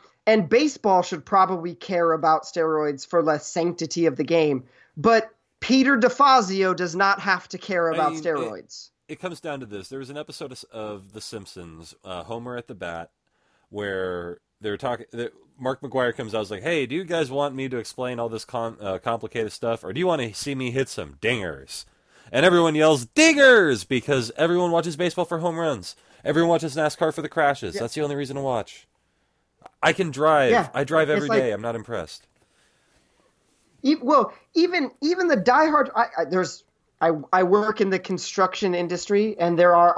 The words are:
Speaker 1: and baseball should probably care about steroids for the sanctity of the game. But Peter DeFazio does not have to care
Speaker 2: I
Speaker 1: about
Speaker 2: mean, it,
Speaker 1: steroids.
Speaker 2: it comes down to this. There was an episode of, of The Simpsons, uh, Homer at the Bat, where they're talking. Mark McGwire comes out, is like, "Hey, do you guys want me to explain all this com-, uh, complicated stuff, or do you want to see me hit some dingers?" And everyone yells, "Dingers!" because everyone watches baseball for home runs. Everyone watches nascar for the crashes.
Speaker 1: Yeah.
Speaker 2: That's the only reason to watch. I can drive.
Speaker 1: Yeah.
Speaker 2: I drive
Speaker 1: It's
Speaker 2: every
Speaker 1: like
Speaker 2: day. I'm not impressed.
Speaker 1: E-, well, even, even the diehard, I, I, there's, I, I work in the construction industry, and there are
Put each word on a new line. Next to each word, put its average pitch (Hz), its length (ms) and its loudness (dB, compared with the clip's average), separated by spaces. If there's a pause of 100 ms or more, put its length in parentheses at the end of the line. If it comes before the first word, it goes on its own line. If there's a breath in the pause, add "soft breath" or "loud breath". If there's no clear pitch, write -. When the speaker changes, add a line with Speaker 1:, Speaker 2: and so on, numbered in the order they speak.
(260 soft breath)
Speaker 1:
and 214 220 4
baseball 220 540 2
should 170 220 -8
probably 180 500 0
care 175 380 0
about 156 320 2
steroids 156 640 -2
for 170 160 2
the 151 160 2
sanctity 170 680 -4
of 160 100 0
the 156 80 -4
game. 147 400 2 (320 soft breath)
But 220 340 2 (300)
Peter 269 360 4
DeFazio 214 800 4
does 165 180 -4
not 196 260 2
have 185 280 -4
to 190 100 -12
care 170 320 -2
Speaker 2:
I 160 40 -4
Speaker 1:
about 156 180 0
Speaker 2:
mean, 160 80 -10
it, 156 40 -14
Speaker 1:
steroids. 127 680 -8 (180)
Speaker 2:
it 151 120 -14
comes 180 200 -10
down 143 200 -10
to 127 60 -14
this. 101 220 -14
There 135 100 -14
was 135 120 -14
an 143 80 -12
episode 151 340 -14
of, - 180 -18
of 104 440 -12
The 107 80 -14
Simpsons, 85 720 -16 (100)
uh, 90 200 -12
Homer 117 340 -12
at 120 100 -14
the 123 60 -16
Bat, 85 360 -12 (600)
where 92 720 -6 (200)
they're 104 160 -6
talking. 120 300 -6 (520)
Mark 131 220 -6
McGwire 127 340 -2
comes 110 200 -8
out, 110 80 -2
is 98 80 -8
like, 101 120 -8
"Hey, 156 240 -2
do 120 80 -10
you 185 100 -6
guys 160 260 -2
want 139 240 -4
me 135 140 -8
to 127 100 -6
explain 123 400 -8
all 117 100 -4
this 110 160 -8
com-, 117 360 -8
uh, 95 180 -6
complicated 113 540 -6
stuff, 117 320 -6
or 95 80 -10
do 131 80 -6
you 180 60 0
want 165 140 0
to 113 140 -6
see 143 200 -8
me 131 160 -4
hit 131 180 -2
some 73 340 -12
dingers?" 90 600 -4 (480 soft breath)
And 131 140 4
everyone 170 280 4
yells, 151 320 4
"Dingers!" 262 800 6
because 123 500 0
everyone 175 360 2
watches 165 240 0
baseball 175 300 -2
for 165 140 -4
home 165 180 -4
runs. 143 360 -4 (300 soft breath)
Everyone 165 240 2
watches 165 260 0
nascar 156 400 -2
for - 80 -8
the 151 60 -8
crashes. 143 460 0
Speaker 1:
Yeah. 104 80 -6
Speaker 2:
That's 117 120 -8
the 151 60 -6
only 143 160 -4
reason 139 200 -6
to 139 60 -6
watch. 123 460 -6 (960)
I 160 100 6
can 170 180 -2
drive. 143 420 4
Speaker 1:
Yeah. 196 220 2
Speaker 2:
I 143 100 -2
drive 151 260 2
Speaker 1:
It's 151 80 2
Speaker 2:
every 196 100 -2
Speaker 1:
like 220 120 2
Speaker 2:
day. 123 120 0
I'm 101 100 -4
not 117 140 -6
impressed. 104 500 -10 (1600)
Speaker 1:
E-, 285 140 2
well, 262 360 2 (220 loud breath)
even, 339 360 0 (120)
even 349 260 0
the 302 80 4
diehard, 285 580 4
I, 214 120 2 (160)
I, - 20 0
there's, 170 400 -4 (380)
I, 165 100 4 (200)
I 185 100 4
work 208 400 2
in 196 80 0
the 190 80 0
construction 185 760 -2
industry, 180 640 -2
and 170 200 2
there 175 180 8
are 175 220 6